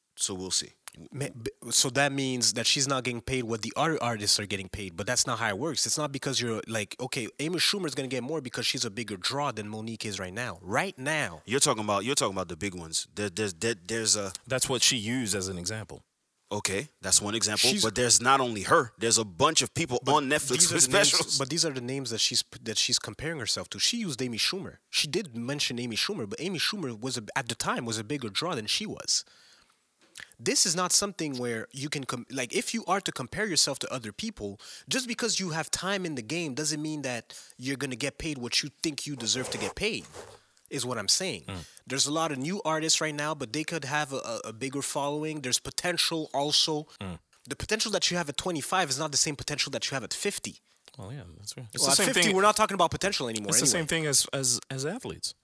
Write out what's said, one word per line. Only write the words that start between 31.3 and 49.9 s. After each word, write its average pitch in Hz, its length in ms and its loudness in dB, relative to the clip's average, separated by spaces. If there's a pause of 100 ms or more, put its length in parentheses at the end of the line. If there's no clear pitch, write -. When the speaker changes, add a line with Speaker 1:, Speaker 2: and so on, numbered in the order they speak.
Speaker 2:
where 120 340 -2
you 135 180 -6
can 147 160 -2
com-, 120 260 -6
like, 127 240 -4
if 240 180 0
you 226 140 -4
are 190 140 2
to 165 100 -2
compare 151 340 -4
yourself - 340 2
to - 140 -6
other 113 180 -6
people, 104 480 -8 (280)
just 254 200 0
because 226 320 0
you 185 120 -2
have 156 180 -4
time 190 360 -2
in 156 100 -4
the 123 80 -4
game 151 320 -2
doesn't 151 260 0
mean 156 220 -4
that 123 300 -4 (240)
you're 131 200 -4
gonna 127 180 -4
get 135 220 -4
paid 156 220 -4
what 120 240 0
you 147 60 -8 (120)
think 151 240 -2
you 147 100 -6
deserve 120 360 0
to - 60 -2
get 101 180 -4
paid, - 300 -2 (640)
is 131 160 -4
what 123 120 -4
I'm 101 120 -4
saying. 143 380 0
Speaker 3:
Mm. 90 180 -6 (220)
Speaker 2:
There's 135 180 0
a 143 80 -2
lot 160 180 0
of 139 60 -6
new 165 260 -4
artists 156 380 2
right 151 140 -2
now, 151 180 -2
but 139 200 -8
they 151 100 -2
could 151 220 -6
have 143 280 -2
a, 131 40 -2
a, 113 220 -6 (100)
a 110 40 -8
bigger 135 300 -4
following. 151 580 -2
There's 123 180 0
potential 165 760 -2
also. 147 540 2 (140)
Speaker 3:
Mm. 92 160 -8 (300)
Speaker 2:
The 147 80 -6
potential 220 380 0
that 175 180 2
you 175 60 2
have 165 120 -2
at - 80 -8
twenty-five 180 520 0
is 131 100 0
not 156 120 -2
the 139 60 2
same 151 180 2
potential - 360 -4
that 120 180 -2
you 139 60 -2